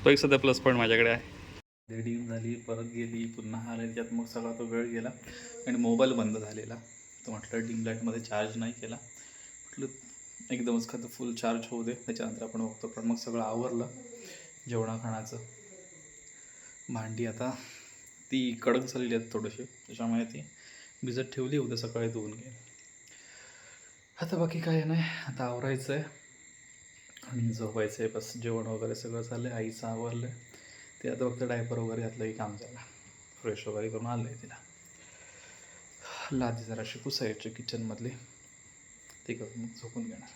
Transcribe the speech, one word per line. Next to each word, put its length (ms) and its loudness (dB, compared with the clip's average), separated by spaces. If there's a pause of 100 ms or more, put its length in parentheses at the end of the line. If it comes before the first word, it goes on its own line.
तो 60 12
एक 80 12
सध्या 200 10
प्लस 220 8
पॉइंट 180 8
माझ्याकडे 320 10
आहे. 100 4 (380)
ते 440 -10
डीम 260 -2
झाली, 260 -2 (140)
परत 260 -2
गेली, 300 -2 (120)
पुन्हा 360 -4
आले, 220 -2
त्यात 180 -2
मग 140 0
सगळा 320 -2
तो 60 -2
वेळ 280 0
गेला 180 -2 (560)
आणि 120 2
मोबाईल 340 8
बंद 260 4
झालेला. 360 -6 (520)
तर 40 -8
म्हटलं 360 -2
डीम 180 0
लाईटमध्ये 360 0
चार्ज 360 0
नाही 240 0
केला, 160 -6
म्हटलं 1600 -10
एकदमच 340 2
खरं 180 -4
फुल 280 -4
चार्ज 360 2
होऊ 140 -2
दे, 80 0 (140)
त्याच्यानंतर 360 -2
आपण 180 -4
बघतो. 260 -4
पण 200 -4
मग 100 4
सगळं 260 -2
आवरलं 460 0 (800)
जेवणाखाणाचं, 680 0 (1500)
भांडी 380 -2
आता 240 -2 (800)
ती 200 4 (120)
कडक 240 6
झालेली 280 0
आहेत 180 0
थोडेसे, 320 -2 (220)
त्याच्यामुळे 380 2
ती 200 -8 (580)
भिजत 320 -2
ठेवली, 240 2
उद्या 200 2
सकाळी 300 0
धुवून 220 -2
घेईन. 220 -12 (1700)
आता 180 0
बाकी 240 4
काय 240 6
नाही, 180 6 (240)
आता 180 -2
आवरायचं 500 0
आहे 80 2 (1300)
आणि 220 2
झोपायचं 500 0
आहे 100 4
बस. 240 -4
जेवण 300 0
वगैरे 280 0
सगळं 280 -4
झालं 260 -2
आहे, 80 -2
आईचं 300 -2
आवरलं 400 -2
आहे, 80 -6 (680)
ते 60 0
आता 200 2
फक्त 140 -2
डायपर 360 0
वगैरे 240 0
घातलं 220 -2
की 80 0
काम 240 -4
झालं. 220 -12 (640)
फ्रेश 260 -2
वगैरे 220 0
करून 160 -4
आलं 220 0
आहे 140 -10
तिला, 120 -14 (1800)
लादी 320 2
जराशी 340 -6
पुसायची 520 -2
किचनमधली, 600 -4 (1160)
ते 60 0
करून 280 -8
मग 180 -8
झोपून 240 -8
घेणार. 320 -10